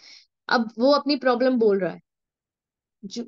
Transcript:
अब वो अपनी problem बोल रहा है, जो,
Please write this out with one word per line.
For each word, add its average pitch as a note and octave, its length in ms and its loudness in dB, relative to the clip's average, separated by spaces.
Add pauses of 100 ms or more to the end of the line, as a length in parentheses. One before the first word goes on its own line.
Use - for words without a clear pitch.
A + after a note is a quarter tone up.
(500)
अब A3+ 300 -2
वो C4 120 4
अपनी C#4+ 240 0
problem B3+ 440 0
बोल G3+ 200 2
रहा F3 120 -4
है, F3+ 100 -16 (1040)
जो, A3+ 240 -10